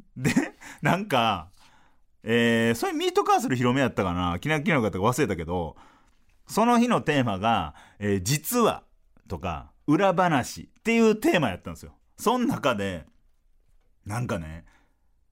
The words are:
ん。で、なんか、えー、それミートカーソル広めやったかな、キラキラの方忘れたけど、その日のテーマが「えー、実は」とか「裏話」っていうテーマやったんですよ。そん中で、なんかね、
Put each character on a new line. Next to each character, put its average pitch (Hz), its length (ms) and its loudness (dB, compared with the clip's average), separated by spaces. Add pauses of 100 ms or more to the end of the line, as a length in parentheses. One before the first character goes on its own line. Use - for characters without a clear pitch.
(180)
ん。 127 40 -12
で、 135 120 0 (480)
な 156 140 2
ん 196 100 -2
か、 110 440 0 (760)
え 117 480 2
ー、 117 40 0
そ 370 120 -4
れ 370 60 -4
ミ 330 140 -2
ー 359 60 -2
ト 403 100 2
カ 403 140 2
ー - 40 0
ソ 254 80 -2
ル 127 60 0
広 123 200 2
め 139 60 2
や 123 60 2
っ 101 60 -6
た 110 100 0
か 90 100 -2
な、 87 260 -2
キ 143 100 -4
ラ 156 120 0
キ 175 100 0
ラ 156 60 4
の 120 40 0
方 98 180 -2
忘 123 220 2
れ 127 60 0
た 95 80 -2
け 80 100 -8
ど、 85 300 -6 (720)
そ 214 180 0
の 240 140 4
日 240 80 2
の 180 140 0
テ 147 200 2
ー - 20 4
マ 101 160 -2
が 98 360 0 (240)
「え 101 160 0
ー、 95 80 0
実 147 360 -2
は」 190 240 0 (440)
と 90 100 -10
か 73 340 -8 (140)
「裏 185 280 4
話」 165 500 0
っ - 200 -20
て 226 120 2
い 226 160 6
う 208 40 2
テ 294 220 2
ー - 20 2
マ 127 100 0
や 90 60 -6
っ - 60 -12
た 90 100 -12
ん - 40 -10
で - 40 -18
す - 40 -20
よ。 71 100 -20 (240)
そ 240 200 0
ん 247 100 -2
中 143 280 0
で、 95 300 -6 (1000)
な 104 140 -6
ん 123 80 -4
か 104 120 -4
ね、 80 260 -14 (680)